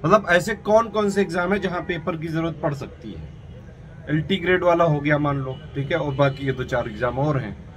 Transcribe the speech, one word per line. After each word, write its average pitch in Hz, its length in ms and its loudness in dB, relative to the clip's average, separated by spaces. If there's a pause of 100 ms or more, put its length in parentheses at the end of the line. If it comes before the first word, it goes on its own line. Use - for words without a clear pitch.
मतलब 202 220 4
ऐसे 180 260 2
कौन 220 340 2
कौन 208 220 2
से 202 100 0
एग्जाम 175 320 0
है 208 60 2
जहां 180 220 -2
पेपर 175 360 -4
की 160 120 -6
जरूरत 165 340 -4
पड़ 147 120 -2
सकती 110 380 -12
है? 78 160 -12 (840)
एलटी 160 260 0
ग्रेड 175 280 2
वाला 175 200 6
हो 151 160 4
गया 147 180 4
मान 143 200 0
लो, 131 200 -6 (160)
ठीक 135 180 -4
है, 165 60 0
और 143 160 -2
बाकी 139 320 2
ये 135 60 0
दो 123 120 -4
चार 120 240 -2
एग्जाम 120 300 -2
और 143 200 0
हैं। 104 260 -6 (120)